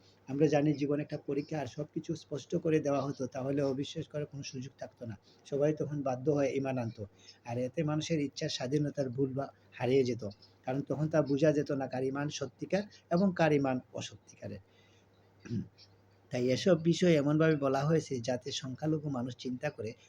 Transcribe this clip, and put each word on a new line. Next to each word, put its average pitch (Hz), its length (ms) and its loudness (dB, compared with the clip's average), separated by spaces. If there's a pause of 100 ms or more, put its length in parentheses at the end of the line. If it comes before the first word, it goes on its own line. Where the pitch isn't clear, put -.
(260)
আমরা 143 200 4
জানি 147 260 4
জীবন 143 280 0
একটা 147 180 -6
পরীক্ষা, 147 420 -4
আর 131 60 -4
সব 151 180 -8
কিছু 160 300 -6
স্পষ্ট 147 420 -6
করে 156 240 2
দেওয়া 143 220 2
হতো, 135 240 -4
তাহলে 139 360 -2
অবিশ্বাস 139 440 -2
করার 147 200 -6
কোনো 139 160 -12
সুযোগ 135 380 -10
থাকতো 123 260 -12
না। 107 120 -10 (320)
সবাই 147 240 2
তখন 147 280 -4
বাধ্য 131 280 0
হয়ে 139 260 2
ঈমান 135 220 0
আনতো, 113 280 -6 (380)
আর 120 140 -4
এতে 127 240 -2
মানুষের 151 380 0
ইচ্ছা 143 280 -4
স্বাধীনতার 143 640 0
ভুল 131 220 0
বা 135 160 -4 (240)
হারিয়ে 127 320 4
যেত, 120 240 -2 (360)
কারণ 131 160 -2
তখন 143 280 -2
তা 156 140 4
বোঝা 143 300 4
যেত 143 200 -2
না 135 140 -2
কার 127 180 -4
ঈমান 139 240 -2
সত্যিকার 147 540 -4 (280)
এবং 185 260 4
কার 160 160 4
ঈমান 135 280 2 (120)
অসত্যিকারের। - 640 -12 (1700)
তাই 123 180 0
এসব 160 340 4
বিষয় 170 300 4
এমনভাবে 151 440 4
বলা 135 240 2
হয়েছে 147 400 0
যাতে 127 320 -4
সংখ্যালঘু 147 560 -4
মানুষ 127 280 -6
চিন্তা 127 340 -6
করে, 110 220 -8 (160)